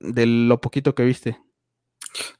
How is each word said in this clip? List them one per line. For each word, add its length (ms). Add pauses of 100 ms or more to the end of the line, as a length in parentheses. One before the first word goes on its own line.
de 260
lo 340
poquito 340
que 100
viste? 360 (1000)